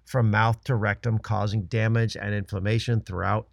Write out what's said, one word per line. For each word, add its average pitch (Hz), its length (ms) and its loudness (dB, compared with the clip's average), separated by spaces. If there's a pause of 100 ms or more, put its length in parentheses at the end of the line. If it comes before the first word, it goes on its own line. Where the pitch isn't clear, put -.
from 117 260 2
mouth 113 320 2
to 135 100 0
rectum, 107 460 0
causing 104 460 -2
damage 113 520 0
and 101 160 -4
inflammation 104 680 0
throughout 95 540 -2